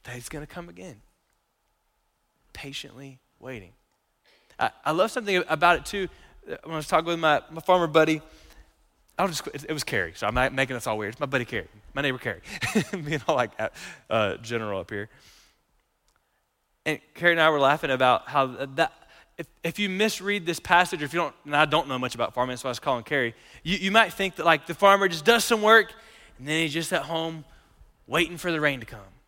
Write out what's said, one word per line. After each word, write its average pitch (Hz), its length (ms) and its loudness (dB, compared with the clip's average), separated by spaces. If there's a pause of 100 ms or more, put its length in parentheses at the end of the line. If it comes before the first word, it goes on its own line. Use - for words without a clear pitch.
That 123 100 -14
he's 120 160 -14
gonna 151 180 -12
come 175 220 -14
again. 175 320 -18 (1500)
Patiently 139 640 -14 (220)
waiting. 107 340 -14 (840)
I, 127 100 2 (160)
I 151 60 0
love 185 180 2
something 202 400 0
about 160 280 4
it 139 80 -6
too. 190 220 -6 (380)
When - 280 -12
I 160 40 -4
was 151 100 -8
talking 165 180 2
with 170 140 -2
my, 156 220 4 (100)
my 160 100 -14
farmer 180 240 4
buddy, 156 340 4 (1000)
I'll 185 80 2
just, 165 200 -6
it, 143 220 -12
it 160 40 -4
was 143 100 -6
Carrie, 87 320 -2
so 110 100 -6
I'm 107 80 0
not 127 200 0
making 131 220 -2
us 117 120 -8
all 107 100 -2
weird. 107 160 -6
It's - 60 -18
my 147 80 -4
buddy 127 180 -2
Carrie, 104 220 -8 (260)
my 139 80 -6
neighbor 135 160 -2
Carrie. 98 240 -8 (280)
<laughs> 202 220 -2
Being 151 360 -6
all 160 80 2
like, 120 160 0 (580)
uh, 107 280 0
general 110 420 -6
up 87 100 -12
here. 104 200 -8 (1700)
And 151 160 -2 (140)
Carrie 170 200 4
and 165 80 2
I 160 100 6
were 147 80 2
laughing 139 320 4
about 127 360 4
how 135 200 2
th-, 131 280 -8
that, 165 160 0 (460)
if, 165 80 -10 (180)
if 165 140 -4
you 208 100 -2
misread 196 600 -2
this 170 120 -4
passage, 175 440 2
or - 20 -4
if 139 80 -8
you 170 60 0
don't, 151 160 -2 (100)
and 143 100 -4
I 151 100 6
don't 151 220 0
know 131 120 -4
much 123 160 -2
about 113 180 -2
farming, 127 240 -2
so 131 120 -4
I - 20 -2
was 117 80 -6
calling 123 240 -2
Carrie, 123 320 -2 (260)
you, 175 160 -2
you 190 140 -2
might 220 200 4
think 190 260 -4
that, 156 80 -4
like, 160 200 4
the 170 80 -8
farmer 196 340 6
just 160 180 -4
does 233 180 6
some 220 180 0
work, 214 320 6 (460)
and 131 80 -12
then 156 160 0
he's 147 100 -4
just 165 180 -4
at 156 120 -2
home 160 420 -6 (640)
waiting 165 300 -2
for 175 140 -4
the 160 80 0
rain 143 200 0
to 117 80 -14
come. 113 120 -16 (280)